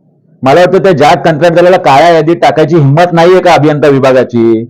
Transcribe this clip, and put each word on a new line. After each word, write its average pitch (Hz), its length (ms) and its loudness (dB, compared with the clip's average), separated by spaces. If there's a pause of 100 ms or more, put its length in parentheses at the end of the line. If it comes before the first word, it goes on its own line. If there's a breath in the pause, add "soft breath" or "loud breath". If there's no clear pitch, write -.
(420)
मला 143 180 0
वाटतं 185 180 0
त्या 190 140 0
जॅक 156 320 0
कंत्राटदाराला 175 520 0
काळ्या 156 340 0
यादीत 165 260 0
टाकायची 151 400 -2
हिंमत 151 360 0
नाहीये 175 280 2
का 180 120 0
अभियंता 147 360 0
विभागाची? 123 800 0